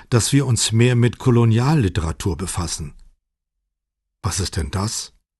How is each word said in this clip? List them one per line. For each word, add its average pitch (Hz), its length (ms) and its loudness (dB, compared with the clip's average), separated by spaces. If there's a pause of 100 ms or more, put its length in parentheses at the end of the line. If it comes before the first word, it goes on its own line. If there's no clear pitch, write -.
(100)
dass 113 220 2
wir 135 140 2
uns 120 260 0
mehr 120 240 4
mit 120 220 2
Kolonialliteratur 113 1200 2
befassen.“ 85 580 -8 (1300)
„Was 95 180 -4
ist - 160 -4
denn 73 140 -4
das?“, - 420 -6 (280)